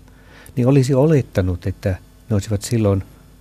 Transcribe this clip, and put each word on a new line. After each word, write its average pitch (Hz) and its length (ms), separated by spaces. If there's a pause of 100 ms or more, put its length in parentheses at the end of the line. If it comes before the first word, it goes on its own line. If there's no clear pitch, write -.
(560)
niin 123 120
olisi 135 260
olettanut, 127 760
että 98 220 (400)
ne 110 40
olisivat 101 280
silloin 101 420 (380)